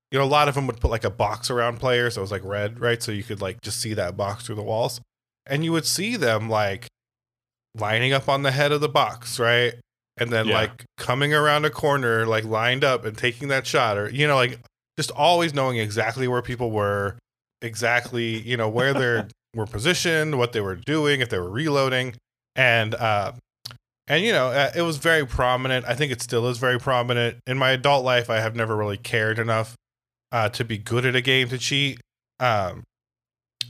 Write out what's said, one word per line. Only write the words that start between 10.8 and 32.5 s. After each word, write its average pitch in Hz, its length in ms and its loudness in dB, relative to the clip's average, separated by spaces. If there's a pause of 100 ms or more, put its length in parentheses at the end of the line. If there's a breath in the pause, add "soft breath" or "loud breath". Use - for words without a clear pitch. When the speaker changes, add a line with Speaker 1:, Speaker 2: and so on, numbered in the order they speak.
Speaker 1:
coming 139 360 0
around 151 320 4
a 151 40 2
corner, 127 560 2
like, 110 180 0
lined 117 400 0
up 127 220 2
and 107 120 -6
taking 123 320 -2
that 131 180 -2
shot, 117 300 2
or, 104 120 -4
you 143 180 0
know, 143 80 4
like, 127 240 2 (380)
just 151 140 -4
always 170 420 4
knowing 131 240 0
exactly 113 500 -2
where 123 140 0
people 120 300 -4
were, 101 460 -2 (440)
exactly, 117 800 -2
you 117 160 -2
know, 110 120 0
where 123 240 2
they're 120 340 0 (140)
Speaker 2:
<laughs> - 140 -20
Speaker 1:
were 107 120 -4
positioned, 151 720 0
what 120 160 0
they 110 80 0
were 95 140 -4
doing, 143 460 0
if 117 80 -2
they 98 100 -2
were 90 100 -4
reloading. 127 640 0 (400)
And, 117 400 4
uh, 104 380 0 (760)
and, 156 160 2
you 226 80 2
know, 135 160 4
uh, 135 280 2
it 170 60 2
was 165 160 0
very 156 280 2
prominent. 127 600 0
I 123 100 -2
think 139 160 -2
it 120 100 -4
still 120 260 0
is 123 100 -2
very 127 220 2
prominent. 120 640 0
In 127 120 -2
my 131 140 4
adult 131 340 4
life, 123 240 2
I 113 100 2
have 113 160 -2
never 113 200 0
really 104 220 -2
cared 110 400 0
enough, 113 380 -2 (560)
uh, 110 180 2
to 117 160 -6
be 113 120 -6
good 117 280 -2
at 123 100 2
a 127 60 2
game 131 280 2
to 127 80 -6
cheat. 139 420 -2 (400)
Um, 98 440 0 (880)